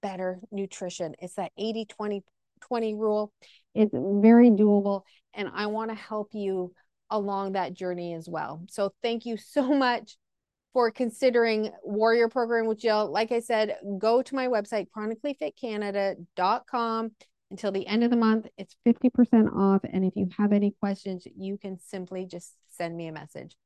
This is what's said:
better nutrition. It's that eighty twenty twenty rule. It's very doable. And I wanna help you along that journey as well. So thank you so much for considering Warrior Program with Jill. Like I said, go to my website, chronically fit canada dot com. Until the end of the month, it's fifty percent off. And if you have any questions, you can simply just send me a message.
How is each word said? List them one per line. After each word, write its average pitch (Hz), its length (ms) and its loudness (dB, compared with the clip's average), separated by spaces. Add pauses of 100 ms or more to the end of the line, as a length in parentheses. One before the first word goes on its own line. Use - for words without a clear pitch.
better 185 360 -6 (120)
nutrition. 190 640 -8
It's 180 180 -14
that 180 220 -6
eighty 220 280 -6
twenty 208 380 -8 (380)
twenty 226 320 -4
rule. 214 400 -2 (400)
It's 214 180 4
very 214 600 8
doable. 202 500 4 (320)
And 208 180 -6
I 208 140 -4
wanna 220 300 -6
help 214 380 -8
you 190 400 -4 (360)
along 196 440 -4
that 185 200 -4
journey 175 400 -6
as 165 160 -12
well. 160 400 -8
So 196 320 -4
thank 233 240 -4
you 233 100 -6
so 262 380 -2
much 247 420 0 (580)
for 240 180 2
considering 226 800 0 (100)
Warrior 226 480 2
Program 233 380 0
with 220 140 -2
Jill. 214 300 2
Like 220 200 -2
I 233 80 0
said, 220 380 -2 (200)
go 226 240 2
to 269 140 -8
my 262 120 -2
website, 214 440 -2
chronically 226 420 -6
fit - 260 -8
canada 202 580 -4 (180)
dot 196 340 -2
com. 226 440 -4 (360)
Until 196 220 -6
the 196 160 -4
end 220 160 2
of 240 80 2
the 240 40 2
month, 220 300 4 (140)
it's - 240 -16
fifty 240 260 4
percent 226 460 6
off. 196 260 4 (100)
And 190 140 0
if 185 100 -2
you 196 220 -2
have 208 160 2
any 202 260 2
questions, 196 460 -6 (100)
you 196 220 -8
can 190 220 -12
simply 185 480 -10
just 175 260 -16 (160)
send 170 260 -8
me 165 120 -8
a 160 40 -10
message. 156 440 -16 (100)